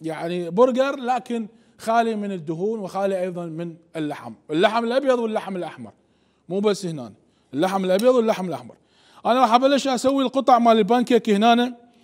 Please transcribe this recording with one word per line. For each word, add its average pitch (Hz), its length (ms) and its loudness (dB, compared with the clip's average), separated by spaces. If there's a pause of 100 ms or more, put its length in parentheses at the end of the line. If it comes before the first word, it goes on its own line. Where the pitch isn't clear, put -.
يعني 165 480 -6
برجر 254 460 2
لكن 240 520 -4 (300)
خالي 226 380 0
من 202 160 -6
الدهون 180 480 -6
وخالي 190 420 -4
ايضًا 175 240 -6
من 165 300 -10 (200)
اللحم، 147 380 -8 (180)
اللحم 208 320 2
الابيض 254 360 0
واللحم 214 360 -6
الاحمر، 151 360 -12 (580)
مو 185 100 -4
بس 202 260 0
هنا، 131 280 -10 (400)
اللحم 190 320 -2
الابيض 202 300 4
واللحم 214 320 0
الاحمر. 120 280 -12 (500)
انا 240 160 2
راح 226 120 6
ابلش 269 340 4
اسوي 269 360 0
القطع 247 360 4
مال 233 180 6
البانكيك 233 520 2
هنا، 233 440 4 (300)